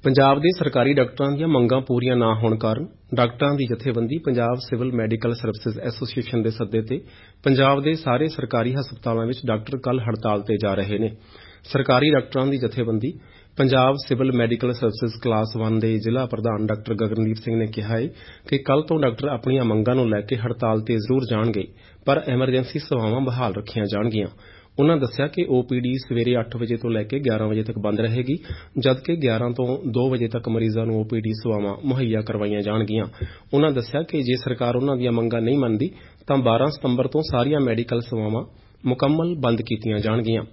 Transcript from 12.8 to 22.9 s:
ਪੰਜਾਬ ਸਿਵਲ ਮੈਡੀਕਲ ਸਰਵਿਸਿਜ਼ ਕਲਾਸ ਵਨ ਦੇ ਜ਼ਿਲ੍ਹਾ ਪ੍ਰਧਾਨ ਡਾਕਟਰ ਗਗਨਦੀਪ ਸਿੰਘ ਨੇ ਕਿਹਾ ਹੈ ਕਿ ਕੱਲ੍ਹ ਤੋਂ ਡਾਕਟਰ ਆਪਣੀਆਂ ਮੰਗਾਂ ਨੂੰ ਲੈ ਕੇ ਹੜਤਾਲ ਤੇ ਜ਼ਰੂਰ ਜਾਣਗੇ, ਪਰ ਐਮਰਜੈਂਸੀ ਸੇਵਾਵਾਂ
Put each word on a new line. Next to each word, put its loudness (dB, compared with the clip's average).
ਪੰਜਾਬ 4
ਸਿਵਲ 2
ਮੈਡੀਕਲ 2
ਸਰਵਿਸਿਜ਼ -2
ਕਲਾਸ 0
ਵਨ 2
ਦੇ 2
ਜ਼ਿਲ੍ਹਾ 0
ਪ੍ਰਧਾਨ -2
ਡਾਕਟਰ -2
ਗਗਨਦੀਪ 0
ਸਿੰਘ -4
ਨੇ 0
ਕਿਹਾ -6
ਹੈ -2
ਕਿ 0
ਕੱਲ੍ਹ 2
ਤੋਂ 0
ਡਾਕਟਰ 0
ਆਪਣੀਆਂ 0
ਮੰਗਾਂ 2
ਨੂੰ 2
ਲੈ 2
ਕੇ -2
ਹੜਤਾਲ 0
ਤੇ -2
ਜ਼ਰੂਰ 0
ਜਾਣਗੇ, 0
ਪਰ 2
ਐਮਰਜੈਂਸੀ 0
ਸੇਵਾਵਾਂ 0